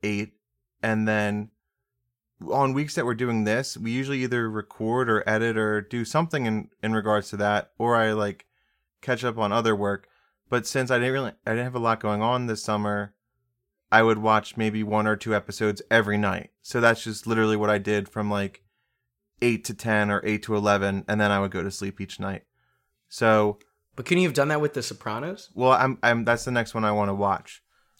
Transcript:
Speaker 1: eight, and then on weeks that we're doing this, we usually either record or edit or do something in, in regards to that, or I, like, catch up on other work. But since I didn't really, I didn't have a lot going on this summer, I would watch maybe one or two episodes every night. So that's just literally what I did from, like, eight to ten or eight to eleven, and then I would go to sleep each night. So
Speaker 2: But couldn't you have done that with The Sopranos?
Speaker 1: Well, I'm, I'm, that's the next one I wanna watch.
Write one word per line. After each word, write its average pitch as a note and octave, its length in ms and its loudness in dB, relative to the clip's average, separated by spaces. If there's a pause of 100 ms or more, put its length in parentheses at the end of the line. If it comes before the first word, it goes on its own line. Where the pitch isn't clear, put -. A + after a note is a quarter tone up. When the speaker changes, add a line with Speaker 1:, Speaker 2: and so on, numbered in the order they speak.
Speaker 1:
eight, G#2 300 -2 (480)
and A2 260 0
then G#2 420 0 (1000)
on C3+ 240 2
weeks D3 220 -4
that C#3 100 -2
we're A#2+ 80 0
doing A2+ 300 0
this, A2+ 340 -2
we A2+ 140 -6
usually C3 320 -4
either A#2+ 260 -2
record A2 580 -2
or G#2+ 200 2
edit A2 280 0
or G#2+ 240 0
do A#2 240 -6
something D#3 400 -2
in, A2 240 -2 (140)
in A2 100 -2
regards G#2+ 380 0
to G#2 80 -8
that, G#2 400 0
or A#2 180 2
I, A2 160 2
like, G#2 340 -4 (540)
catch B2 240 -4
up A2+ 140 -2
on G#2 140 0
other A2+ 240 2
work. G2+ 320 -2 (420)
But A#2+ 160 -2
since C3 240 -2
I B2 80 2
didn't B2+ 140 0
really, C3 200 -4 (140)
I A2 60 -2
didn't A#2 120 -2
have B2+ 120 -6
a - 20 -4
lot A#2 220 0
going G#2 200 -2
on B2 260 0
this A2 160 -4
summer, G#2 520 -2 (800)
I A2+ 100 8
would A2+ 160 4
watch G#2+ 380 2
maybe A2 260 0
one G#2+ 240 0
or G#2+ 100 0
two A2 200 -2
episodes G#2 520 -2
every G#2 300 2
night. F#2 320 -2 (120)
So - 180 -4
that's A#2 240 4
just G#2+ 240 -10
literally A2 280 4
what G#2 140 2
I G#2 80 4
did G2+ 300 -2
from, G#2+ 200 -6
like, G2+ 360 -4 (760)
eight A#2 260 0
to A2 80 -8
ten G#2+ 360 0
or G2+ 140 0
eight G#2 180 -2
to A2 140 -2
eleven, G2 500 2
and G#2+ 140 0
then G#2 100 4
I G2+ 80 2
would G2 140 -2
go F#2 100 -4
to G2 80 -4
sleep G2 300 -8
each - 180 -12
night. F#2+ 240 -8 (640)
So G#2+ 520 2 (340)
Speaker 2:
But A#2+ 100 -12
couldn't F3 180 2
you F3+ 60 2
have C#3 60 -4
done C#3+ 140 2
that D3+ 120 0
with D3 140 -2
The C3 80 -4
Sopranos? B2 720 -10
Speaker 1:
Well, B2+ 180 4
I'm, C3 300 2
I'm, A#2 220 2
that's A#2 200 0
the B2+ 60 -6
next A#2+ 240 -2
one A2 100 -2
I G#2+ 80 2
wanna G2+ 220 0
watch. G2 480 -2 (380)